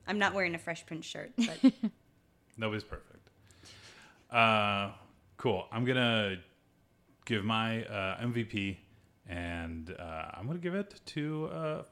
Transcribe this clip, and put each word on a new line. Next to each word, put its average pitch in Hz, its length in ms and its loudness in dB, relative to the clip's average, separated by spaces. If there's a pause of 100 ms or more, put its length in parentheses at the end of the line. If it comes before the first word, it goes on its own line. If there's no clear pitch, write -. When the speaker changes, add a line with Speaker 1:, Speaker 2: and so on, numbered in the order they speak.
Speaker 1:
I'm 208 140 0
not 196 140 4
wearing 185 220 0
a - 20 -6
Fresh 165 280 -10
Prince 165 200 -10
shirt, - 320 -10
but 226 340 6 (400)
Speaker 2:
<laughs> - 460 -20
Nobody's 107 260 -2
perfect. - 460 -18 (1000)
Uh, 104 580 6 (480)
cool. 101 340 0
I'm 120 140 0
gonna 117 520 2 (880)
give 107 200 0
my, 113 400 0
uh, 95 340 -4
M 120 140 -2
V 117 100 0
P, 98 360 -2 (480)
and, 85 720 -6
uh, 80 360 -8
I'm 104 140 -10
gonna 170 120 -6
give 175 160 -4
it 202 320 -8
to 156 460 -4
uh, 160 380 -6